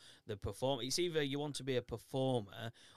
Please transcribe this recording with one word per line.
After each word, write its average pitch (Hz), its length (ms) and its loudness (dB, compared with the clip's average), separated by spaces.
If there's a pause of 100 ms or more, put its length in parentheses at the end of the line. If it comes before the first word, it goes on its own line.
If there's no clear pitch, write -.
(280)
the 107 80 -4
perform-, 127 460 0
it's 131 180 0
either 160 240 2
you 139 160 0
want 147 160 -2
to 131 80 -8
be 135 100 0
a 120 80 4
performer 117 880 0 (260)